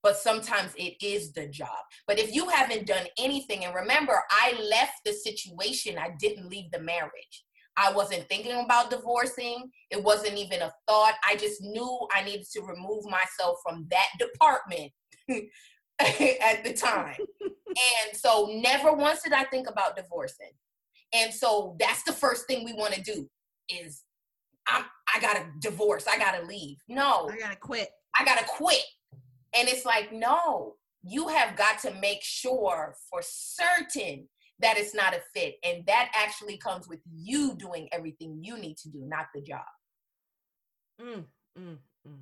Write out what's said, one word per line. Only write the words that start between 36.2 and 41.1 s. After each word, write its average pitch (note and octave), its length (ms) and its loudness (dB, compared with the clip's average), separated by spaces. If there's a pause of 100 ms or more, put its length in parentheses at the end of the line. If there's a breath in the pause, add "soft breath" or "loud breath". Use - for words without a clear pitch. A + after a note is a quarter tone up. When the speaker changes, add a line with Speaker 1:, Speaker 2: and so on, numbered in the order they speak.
Speaker 1:
comes F#3 320 -8
with E3 120 -14 (120)
you A#3+ 420 -2
doing E3+ 380 -10
everything D#3+ 500 -10
you A3+ 160 -12
need D#3 200 -12
to D#3 100 -18
do, D3 160 -16
not D3+ 300 -6
the C#3+ 80 -12
job. C#3 220 -14 (1400)
Speaker 2:
Mm, A3+ 240 -12 (340)